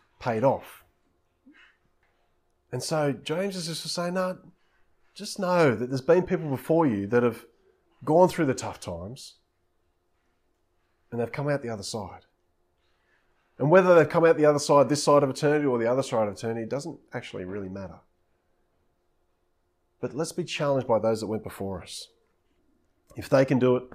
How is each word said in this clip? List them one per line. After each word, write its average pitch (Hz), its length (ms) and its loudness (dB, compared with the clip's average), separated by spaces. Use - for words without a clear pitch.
paid 113 240 -4
off. - 400 -2
And 127 120 -8
so 151 300 -2
James 180 420 -6
is 170 120 -10
just 160 160 -8
saying, 175 320 -6
"No, 185 220 -4
just - 240 -14
know 175 340 4
that 113 140 -4
there's 131 140 -4
been 175 220 4
people 165 260 -4
before 160 360 0
you 101 220 -2
that 120 160 2
have 113 220 -2
gone 160 240 6
through 165 180 0
the 131 80 2
tough 104 260 -10
times 92 560 -12
and 120 100 -8
they've 117 120 -4
come 143 180 -6
out 143 140 -2
the 117 60 -8
other 107 140 -10
side." 95 420 -12
And 143 140 0
whether 180 240 8
they've - 140 6
come 165 160 2
out 165 120 6
the 151 80 4
other 151 140 4
side, 143 300 4
this 143 140 0
side 147 200 6
of 135 80 2
eternity 147 340 0
or 123 140 0
the 117 100 0
other 131 140 0
side 113 240 0
of 101 60 -6
eternity, 113 280 -6
it 110 80 -8
doesn't 147 300 -8
actually 101 320 -10
really 95 240 -10
matter. 92 300 -14
But 127 140 -8
let's 160 200 -6
be 180 100 -6
challenged 143 440 -2
by 113 120 4
those 110 220 0
that 107 60 -6
went 110 160 -6
before 98 380 -10
us. - 280 -16
If 104 140 -12
they 135 160 4
can 135 120 2
do 123 200 2
it, 123 60 -6